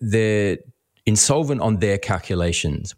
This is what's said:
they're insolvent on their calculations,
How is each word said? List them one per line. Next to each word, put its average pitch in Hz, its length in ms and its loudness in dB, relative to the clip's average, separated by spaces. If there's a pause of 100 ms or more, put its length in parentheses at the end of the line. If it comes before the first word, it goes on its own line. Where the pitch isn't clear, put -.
they're 107 560 0 (480)
insolvent 139 560 2
on 107 160 2
their 101 180 2
calculations, 87 1000 -2